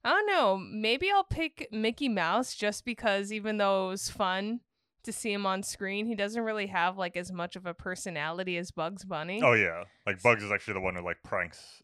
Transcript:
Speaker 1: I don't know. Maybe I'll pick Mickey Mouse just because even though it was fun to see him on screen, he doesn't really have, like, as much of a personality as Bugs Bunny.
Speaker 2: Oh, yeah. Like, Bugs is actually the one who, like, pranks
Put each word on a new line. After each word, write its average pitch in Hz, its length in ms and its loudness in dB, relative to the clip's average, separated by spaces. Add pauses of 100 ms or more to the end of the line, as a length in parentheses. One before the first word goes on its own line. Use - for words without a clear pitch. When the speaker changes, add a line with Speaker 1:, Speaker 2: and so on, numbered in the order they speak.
Speaker 1:
I 240 60 2
don't 415 160 6
know. 254 320 4
Maybe 226 520 0
I'll 392 140 6
pick - 480 -4
Mickey 226 380 0
Mouse 196 440 2
just 208 300 -2
because 202 480 0
even 214 240 -2
though 196 300 4
it 185 40 -2
was 196 200 -6
fun 202 500 0 (440)
to 226 80 -6
see 214 200 -4
him 202 140 0
on 190 160 0
screen, 202 440 -4
he 233 100 -2
doesn't 214 260 -2
really 214 240 -2
have, 185 320 0
like, 175 180 -2
as 180 140 -6
much 175 240 -6
of 185 100 -12
a 170 80 -4
personality 175 840 -4
as 175 160 -6
Bugs 175 320 -6
Bunny. 180 360 -4
Speaker 2:
Oh, 120 120 8
yeah. 87 320 4 (200)
Like, 95 160 -2
Bugs 110 220 6
is 104 80 -4
actually 101 240 -2
the 95 60 0
one 92 160 -2
who, 87 60 -6
like, 87 200 -6
pranks - 600 -6